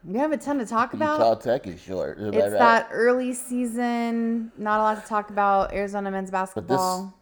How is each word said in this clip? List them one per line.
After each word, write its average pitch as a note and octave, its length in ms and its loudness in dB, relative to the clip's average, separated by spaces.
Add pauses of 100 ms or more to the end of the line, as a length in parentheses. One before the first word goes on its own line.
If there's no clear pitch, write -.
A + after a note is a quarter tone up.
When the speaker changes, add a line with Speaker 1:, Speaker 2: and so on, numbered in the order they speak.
Speaker 1:
We F#3 140 -4
have D4+ 140 2
a C#4 40 0
ton C#4 220 -4
to A3+ 80 -4
talk A#3+ 260 -2
Speaker 2:
Utah D4+ 240 0
Speaker 1:
about. A2+ 240 4
Speaker 2:
Tech - 260 0
is F2 140 -10
short. E2+ 380 -6
Is G#3 100 -4
Speaker 1:
It's G3+ 80 0
Speaker 2:
that G#3+ 60 6 (100)
right? G#3 60 2
Speaker 1:
that A#3 340 6
early B3 400 2
season, A#3 1200 -2
not G#3+ 240 0
a - 20 4
lot G#3+ 200 2
to - 60 -18
talk G#3 220 -2
about. G3+ 420 2
Arizona G3 380 -4
men's F#3+ 200 -6
Speaker 2:
But F#3+ 240 -4
this, - 0 -
Speaker 1:
basketball. F#3 680 0